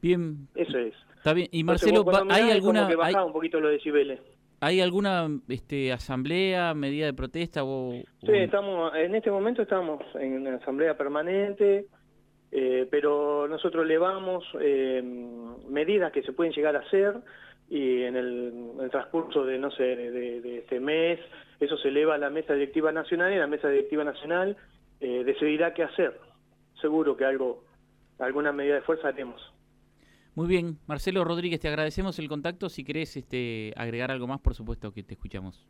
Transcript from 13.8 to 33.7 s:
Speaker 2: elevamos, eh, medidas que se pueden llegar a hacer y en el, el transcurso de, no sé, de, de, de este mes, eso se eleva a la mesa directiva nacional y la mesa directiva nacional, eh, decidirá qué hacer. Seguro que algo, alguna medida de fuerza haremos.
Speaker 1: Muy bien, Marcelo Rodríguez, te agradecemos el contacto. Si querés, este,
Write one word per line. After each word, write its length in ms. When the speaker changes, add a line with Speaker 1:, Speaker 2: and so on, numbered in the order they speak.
Speaker 2:
elevamos, 580
eh, 420
medidas 420
que 120
se 100
pueden 200
llegar 220
a 40
hacer 360
y 340
en 120
el, 560
el 80
transcurso 560
de, 120
no 140
sé, 120
de, 280
de, 300
de 180
este 200
mes, 400
eso 180
se 100
eleva 280
a 20
la 120
mesa 240
directiva 380
nacional 420
y 40
la 100
mesa 220
directiva 340
nacional, 540
eh, 240
decidirá 500
qué 100
hacer. 360
Seguro 360
que 80
algo, 380
alguna 320
medida 240
de 60
fuerza 260
haremos. 340
Speaker 1:
Muy 120
bien, 400
Marcelo 360
Rodríguez, 360
te 80
agradecemos 520
el 80
contacto. 400
Si 160
querés, 340
este, 600